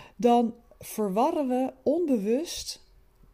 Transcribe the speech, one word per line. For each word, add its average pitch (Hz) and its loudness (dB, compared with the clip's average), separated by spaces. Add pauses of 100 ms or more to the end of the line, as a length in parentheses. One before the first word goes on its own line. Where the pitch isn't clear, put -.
(160)
dan 240 4 (240)
verwarren 247 -2
we 254 0 (100)
onbewust 269 -2 (420)